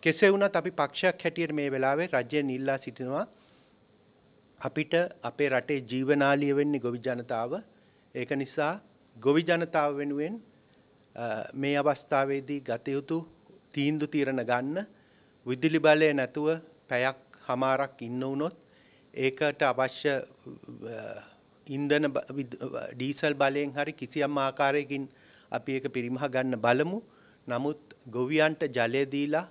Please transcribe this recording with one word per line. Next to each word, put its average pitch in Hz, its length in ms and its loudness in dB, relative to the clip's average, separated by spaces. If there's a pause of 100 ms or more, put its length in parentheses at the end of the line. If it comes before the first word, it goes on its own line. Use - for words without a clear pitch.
කෙසේ 196 280 6
වුණත් 196 240 2
අපි 180 160 0
පක්ෂයක් 180 500 0
හැටියට 165 300 -2
මේ 143 180 -2
වෙලාවේ 139 380 0
රජයෙන් 139 420 0
ඉල්ලා 135 280 -2
සිටිනවා, 135 480 -6 (1400)
අපිට 151 320 -4 (260)
අපේ 139 300 -2
රටේ 131 320 0
ජීවනාලිය 139 720 2
වෙන්නේ 143 240 2
ගොවි 120 200 -2
ජනතාව. 120 520 -4 (640)
ඒක 127 160 -4
නිසා 147 420 -2 (440)
ගොවි 139 260 4
ජනතාව 165 520 2
වෙනුවෙන්, 143 400 -4 (800)
අ, 117 100 -8 (260)
මේ 139 260 0
අවස්ථාවේදී 139 840 0
ගත 123 260 -6
යුතු 139 300 -2 (500)
තීන්දු 147 400 0
තීරණ 135 340 0
ගන්න. 127 360 0 (680)
විදුලි 143 340 2
බලය 151 320 8
නැතුව 143 360 -2 (380)
පැයක් 131 320 0 (240)
හමාරක් 131 600 -2
ඉන්න 120 200 -6
වුණොත් 139 340 -4 (580)
ඒකට 135 480 0
අවශ්‍ය, 131 480 2
අ, 117 960 -8 (640)
ඉන්ධන 143 400 2
බ-, 131 220 -2
විද-, 131 280 -8
අ, 120 320 -8
ඩීසල් 139 440 -2
බලයෙන් 139 400 0
හරි 147 200 -4
කිසියම් 143 440 -2
ආකාරයකින් 139 680 0 (440)
අපි 127 260 -6
ඒක 131 160 -2
පිරිමහ 127 320 -4
ගන්න 131 360 0
බලමු. 139 420 2 (480)
නමුත් 135 320 -2 (240)
ගොවියන්ට 151 640 2
ජලය 123 380 0
දීලා 147 460 -2